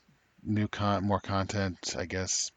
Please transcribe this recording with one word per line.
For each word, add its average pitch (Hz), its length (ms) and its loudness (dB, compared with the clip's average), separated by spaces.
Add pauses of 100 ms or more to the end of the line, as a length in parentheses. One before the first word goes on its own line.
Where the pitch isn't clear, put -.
(440)
new 104 240 2
con-, 101 360 2
more 101 160 4
content, 95 760 -2
I 87 80 -2
guess, 92 500 -2